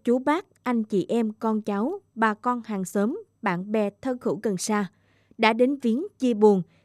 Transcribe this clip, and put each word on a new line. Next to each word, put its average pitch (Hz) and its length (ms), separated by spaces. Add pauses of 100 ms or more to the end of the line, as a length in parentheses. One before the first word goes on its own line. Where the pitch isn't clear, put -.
chú 240 140
bác, 294 280 (160)
anh 240 220
chị 202 240
em, 220 240
con 220 300
cháu, 226 380 (140)
bà 220 200
con 247 300
hàng 196 200
xóm, 226 380 (200)
bạn 190 300
bè, 208 180 (120)
thân 254 180
hữu 190 220
gần 202 140
xa 208 340 (480)
đã 226 140
đến 247 300
viếng 247 240 (120)
chia 247 160
buồn, 202 280 (220)